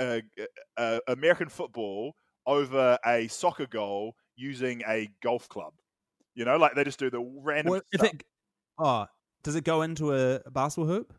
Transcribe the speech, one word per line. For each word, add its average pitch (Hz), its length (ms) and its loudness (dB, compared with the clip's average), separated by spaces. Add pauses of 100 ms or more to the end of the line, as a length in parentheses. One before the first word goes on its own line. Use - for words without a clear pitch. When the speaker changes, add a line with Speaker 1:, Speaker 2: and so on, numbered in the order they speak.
Speaker 1:
a, 120 220 -2 (560)
a 113 320 0
American 156 400 2
football 117 680 -8 (300)
over 131 600 4
a 117 220 2
soccer 165 380 -4
goal 107 500 -6 (220)
using 127 500 -6
a 110 220 2 (120)
golf 120 280 0
club? 80 240 -12 (640)
You 117 100 -6
know, 127 100 4
like, 151 200 6
they 139 100 2
just 139 140 -6
do 135 100 -2
the 123 100 -4
random 143 520 -4
Speaker 2:
Well, 190 100 0 (100)
if 196 80 0
Speaker 1:
stuff. 214 140 4
Speaker 2:
it, 147 100 -16 (560)
oh, 123 280 2 (360)
does 151 120 -4
it 160 100 -4
go 160 160 2
into 156 320 -2
a, 131 220 2 (100)
a 127 60 -18
basketball 147 360 -2
hoop? 196 320 -4